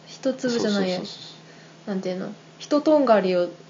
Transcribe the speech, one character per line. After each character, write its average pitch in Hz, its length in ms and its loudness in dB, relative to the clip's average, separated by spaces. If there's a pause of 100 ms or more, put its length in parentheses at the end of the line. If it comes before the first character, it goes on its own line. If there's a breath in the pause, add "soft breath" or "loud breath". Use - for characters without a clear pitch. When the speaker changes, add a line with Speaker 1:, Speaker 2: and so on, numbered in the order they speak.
Speaker 1:
一 - 260 -6
粒 247 240 -4
じ 220 80 -2
ゃ 214 60 0
な 196 140 0
い 185 40 -2
や。 180 80 -2
Speaker 2:
そ 185 60 -8
う - 20 -10
そ - 60 -12
う - 40 -14
そ - 40 -18
う - 40 -16
そ - 60 -18 (580 loud breath)
う。 - 20 -12
Speaker 1:
な 202 60 -4
ん 185 60 -4
て 185 100 -6
い - 20 -4
う 185 60 -8
の？ 202 140 -10 (260)
一 - 200 0
と 302 180 4
ん 285 60 4
が 226 160 6
り 185 160 0
を 175 120 2
Speaker 2:
そ - 20 -6
う - 20 -16 (180)